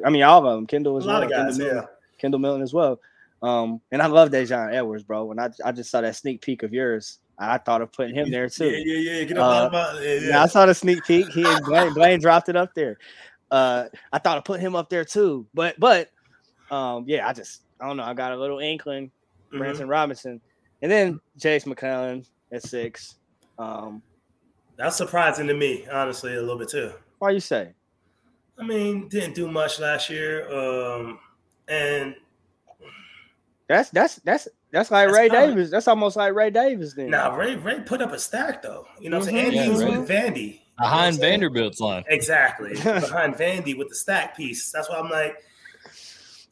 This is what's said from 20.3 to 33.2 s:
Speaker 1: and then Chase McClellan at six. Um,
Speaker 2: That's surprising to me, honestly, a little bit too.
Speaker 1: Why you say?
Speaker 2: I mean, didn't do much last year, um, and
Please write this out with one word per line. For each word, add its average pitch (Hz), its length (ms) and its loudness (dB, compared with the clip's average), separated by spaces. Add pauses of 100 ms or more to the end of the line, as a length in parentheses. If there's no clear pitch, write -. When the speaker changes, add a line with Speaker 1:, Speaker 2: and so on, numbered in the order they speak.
Speaker 1:
and 165 80 -2
then 190 280 2 (200)
Chase 151 260 0
McClellan 127 580 -6 (300)
at 120 80 -10
six. - 540 -12 (420)
Um, 110 460 -12 (760)
Speaker 2:
That's 147 180 -4
surprising 156 520 0
to 147 80 0
me, 135 360 -4
honestly, 131 440 -6
a 120 60 -6
little 120 180 -6
bit 113 100 -10
too. 123 240 -8 (240)
Speaker 1:
Why 196 140 0
you 202 80 0
say? 101 340 -6 (840)
Speaker 2:
I 226 40 -14
mean, 208 460 -4
didn't 175 240 -6
do 170 160 -6
much 156 300 -4
last 147 320 -4
year, 156 420 -6
um, 123 640 -6 (500)
and 143 460 -4 (1500)